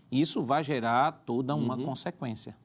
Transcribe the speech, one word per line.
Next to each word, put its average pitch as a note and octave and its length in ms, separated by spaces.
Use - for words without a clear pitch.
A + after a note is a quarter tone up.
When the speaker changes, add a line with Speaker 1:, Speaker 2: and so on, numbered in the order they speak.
Speaker 1:
isso D3 300
vai C#3 220
gerar C3 480
toda C3 280
uma B2+ 220
Speaker 2:
Uhum. B2 100
Speaker 1:
consequência. B2+ 800